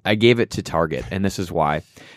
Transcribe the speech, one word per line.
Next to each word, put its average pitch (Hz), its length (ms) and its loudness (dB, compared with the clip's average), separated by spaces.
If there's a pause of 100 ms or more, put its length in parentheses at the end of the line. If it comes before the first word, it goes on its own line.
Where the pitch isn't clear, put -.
I 104 120 0
gave 117 240 6
it 113 120 0
to - 120 -6
Target, 78 480 -2
and 95 120 -4
this 98 160 -2
is 92 120 -6
why. 78 320 0 (340)